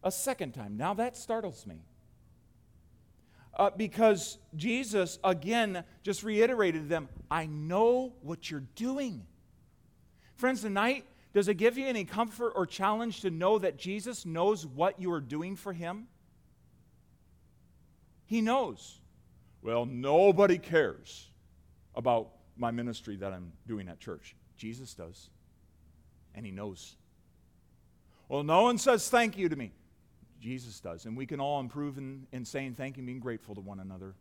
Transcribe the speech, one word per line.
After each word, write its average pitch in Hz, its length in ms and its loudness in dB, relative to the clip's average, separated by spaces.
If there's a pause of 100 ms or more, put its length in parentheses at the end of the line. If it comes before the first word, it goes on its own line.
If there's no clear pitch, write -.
A 190 80 2
second 190 420 -4
time. 104 240 -8
Now 165 180 -2
that 240 220 -2
startles 220 500 -6
me. 82 200 -14 (1700)
Uh, 196 140 4
because 208 680 2 (180)
Jesus, 202 640 0
again, 190 640 2 (180)
just 202 220 -4
reiterated 214 580 4
to 147 60 -8
them, 160 200 0 (220)
"I 160 160 0
know 214 760 2
what 160 300 -8
you're 139 240 -8
doing." 240 520 -4 (1080)
Friends, 247 280 0
tonight, 220 440 0 (260)
does 202 140 4
it 208 80 2
give 233 240 4
you 269 80 -2
any 226 180 0
comfort 226 520 -2
or 185 100 2
challenge 214 540 -2
to 190 100 -2
know 185 300 4
that 160 180 0
Jesus 202 480 -6
knows 170 400 2
what 156 340 0
you 180 120 -2
are 160 80 0
doing 151 340 -6
for 196 180 -8
him? 180 360 -8 (2250)
He 226 140 0
knows. 220 600 -2 (640)
"Well, 117 240 0
nobody 170 720 6
cares - 720 0 (640)
about 117 380 2 (240)
my 120 160 -2
ministry 117 440 -6
that 98 160 -6
I'm 90 200 -12 (160)
doing 101 200 -8
at 82 120 -16
church." - 340 -12 (220)
Jesus 117 380 -12
does, - 360 -16 (1040)
and 110 100 -12
he 101 60 -10
knows. 95 460 -12 (1300)
"Well, 139 140 -2
no 165 200 6
one 240 160 6
says 240 300 4
thank 233 300 4
you 180 100 2
to 156 60 0
me." 120 180 -8 (680)
Jesus 120 380 -10
does. 85 280 -10
And 113 100 -8
we 135 80 -6
can 143 160 -6
all 143 180 -2
improve 139 380 -6
in, 135 340 -12
in 127 140 -8
saying 135 300 -6
thank 135 240 -8
you - 20 -14
and 127 60 -10
being 127 120 -8
grateful 113 360 -8
to 98 80 -12
one 98 180 -12
another. 95 400 -12